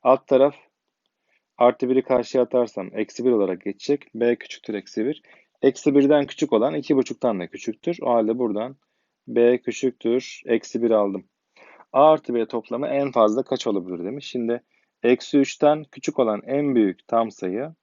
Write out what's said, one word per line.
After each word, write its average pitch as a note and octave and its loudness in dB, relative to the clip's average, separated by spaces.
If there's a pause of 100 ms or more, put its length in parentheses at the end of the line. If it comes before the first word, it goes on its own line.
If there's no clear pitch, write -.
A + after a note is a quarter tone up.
Alt B2+ 2
taraf C#3 2 (1000)
artı B2 2
biri B2+ 0
karşıya B2 -2
atarsam A#2 -4
eksi A2 -8
bir B2+ 4
olarak F#2+ 0
geçecek. C#3+ -4
B A#2 0
küçüktür - -14
eksi G#2+ -6
bir. D3+ -6 (400)
Eksi C3+ 2
birden C#3+ 4
küçük - -4
olan B2+ 2
iki D3 -2
buçuktan A#2+ -2
da F2 -8
küçüktür. - -8
O B2 -2
halde A2+ 2
buradan A#2 -4 (520)
B A#2+ 4
küçüktür B2 -4
eksi A#2 -2
bir A#2 2
aldım. G2+ 0 (680)
A D3 6
artı D3 0
B A2+ 0
toplamı A#2+ -6
en C#3 -4
fazla A2+ 4
kaç - -4
olabilir F#2 -4
demiş. C3 -10
Şimdi A#2+ -4 (400)
eksi C3 2
üçten D3 2
küçük - -8
olan A2 0
en C#3+ -2
büyük G#2 0
tam A2+ 0
sayı A2 -8